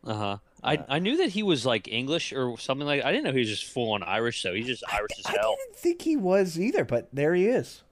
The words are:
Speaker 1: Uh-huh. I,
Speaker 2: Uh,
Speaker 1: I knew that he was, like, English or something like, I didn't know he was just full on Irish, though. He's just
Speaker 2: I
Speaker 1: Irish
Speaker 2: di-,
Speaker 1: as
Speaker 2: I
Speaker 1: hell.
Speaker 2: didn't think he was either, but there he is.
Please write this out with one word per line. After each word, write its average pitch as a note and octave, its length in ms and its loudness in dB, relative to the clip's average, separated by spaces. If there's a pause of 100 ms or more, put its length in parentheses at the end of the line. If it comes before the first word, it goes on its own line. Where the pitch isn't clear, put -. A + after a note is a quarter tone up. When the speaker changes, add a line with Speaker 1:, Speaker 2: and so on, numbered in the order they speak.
Speaker 1:
Uh-huh. G#2 340 -4 (260)
I, C3+ 140 2
Speaker 2:
Uh, - 100 -6
Speaker 1:
I C#3 100 2
knew G#3 200 2
that F4 120 2
he G3+ 140 -2
was, D3+ 200 2
like, A#2+ 220 2
English C3+ 460 -2
or B2 260 -2
something C#3 280 -2
like, C#3+ 180 2
I C#3+ 80 4
didn't C#4 120 0
know D#3 80 0
he C3 80 2
was A2+ 80 2
just G#2 180 -4
full A#2 260 -2
on G2+ 100 0
Irish, A2 400 0
though. F#2 120 -2
He's A2+ 120 -2
just B2+ 220 -6
Speaker 2:
I - 100 -2
Speaker 1:
Irish G#2 180 -4
Speaker 2:
di-, - 40 -18
Speaker 1:
as G2 60 -10
Speaker 2:
I - 140 0
Speaker 1:
hell. A3 240 2
Speaker 2:
didn't A#4 120 -18
think F4 260 -2
he D#4 140 2
was F#3 420 2
either, G#3+ 260 2
but A#2+ 280 -2
there D3 220 2
he F3+ 120 4
is. A3 460 0